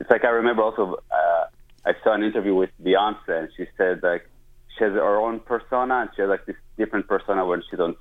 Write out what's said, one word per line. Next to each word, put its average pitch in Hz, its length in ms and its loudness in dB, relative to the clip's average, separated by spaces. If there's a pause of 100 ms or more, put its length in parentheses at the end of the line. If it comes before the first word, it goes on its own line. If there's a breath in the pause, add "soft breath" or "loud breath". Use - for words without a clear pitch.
It's - 100 -6
like 120 140 4
I 120 60 4
remember 117 320 2
also, 110 340 0 (160)
uh, 82 320 2 (420)
I 87 60 0 (100)
saw 110 120 4
an 104 100 0
interview 101 320 0
with 92 140 2 (120)
Beyonce, 95 460 0
and 80 280 -4
she 90 100 -10 (100)
said, 90 260 0
like, 87 260 -2 (480)
she 113 80 0
has 104 80 0
her 101 260 2
own 113 220 -2
persona, 127 640 -2
and 104 120 -8
she - 80 -2
has, 98 60 0
like, 98 180 -2
this 92 80 -8 (220)
different 107 320 -2
persona 95 360 0
when 87 240 -2
she's 90 120 -8
on 82 200 0